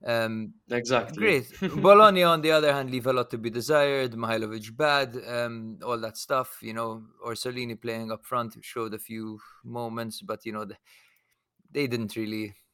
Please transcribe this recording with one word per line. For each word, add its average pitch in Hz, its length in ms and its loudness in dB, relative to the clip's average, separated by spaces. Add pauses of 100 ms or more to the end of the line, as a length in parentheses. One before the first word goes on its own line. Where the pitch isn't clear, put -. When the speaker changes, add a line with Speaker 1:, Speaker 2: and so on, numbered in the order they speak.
Speaker 1:
Um, 113 480 -2 (160)
Speaker 2:
Exactly. 120 480 -2
Speaker 1:
great. 170 420 2
Speaker 2:
<laughs> 160 220 -4
Speaker 1:
Bologna, 202 420 10
on 170 180 4
the 156 100 2
other 151 200 6
hand, 135 200 -2
leave 123 160 -2
a 131 60 2
lot 123 180 0
to 123 80 -6
be 113 100 -4
desired. 135 640 2
Mihailovic 113 640 -4
bad, 139 400 0 (100)
um, 117 560 -6
all 120 140 -2
that 110 200 -8
stuff. - 440 -4
You 113 120 -10
know, 113 300 -6 (220)
Orsolini 120 560 -8
playing 113 300 -6
up 110 120 -10
front 117 380 -4
showed 110 320 -8
a 107 60 -10
few 110 400 -12 (240)
moments, 117 580 -8
but, 107 240 -10
you 110 80 -8
know, 107 120 -8
the, 95 120 -16 (960)
they 143 160 -2
didn't 117 280 -6
really 107 380 -6 (200)